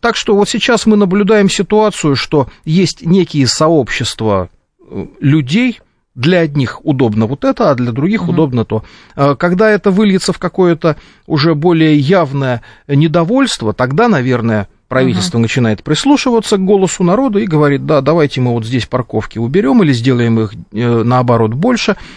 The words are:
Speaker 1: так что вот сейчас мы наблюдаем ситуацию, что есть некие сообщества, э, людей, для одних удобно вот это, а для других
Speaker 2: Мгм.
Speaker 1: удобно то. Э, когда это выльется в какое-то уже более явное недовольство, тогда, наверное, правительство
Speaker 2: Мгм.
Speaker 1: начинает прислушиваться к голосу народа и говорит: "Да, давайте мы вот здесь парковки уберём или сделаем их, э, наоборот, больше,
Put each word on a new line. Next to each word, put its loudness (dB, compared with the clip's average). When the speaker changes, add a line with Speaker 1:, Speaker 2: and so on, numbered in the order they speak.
Speaker 1:
так -2
что 0
вот 2
сейчас -2
мы 4
наблюдаем 2
ситуацию, 0
что -2
есть 0
некие 2
сообщества, -2
э, -10
людей, 0
для 0
одних -2
удобно 0
вот -6
это, 0
а 2
для -4
других -2
Speaker 2:
Мгм. -4
Speaker 1:
удобно 0
то. -6
Э, 2
когда 0
это 0
выльется 2
в -6
какое-то 0
уже 2
более 2
явное 0
недовольство, 0
тогда, 0
наверное, 0
правительство 0
Speaker 2:
Мгм. 2
Speaker 1:
начинает 0
прислушиваться 0
к 0
голосу 0
народа 0
и -2
говорит: 0
"Да, 2
давайте 0
мы 0
вот -4
здесь -4
парковки -6
уберём 2
или 2
сделаем 2
их, -2
э, 0
наоборот, 2
больше, -2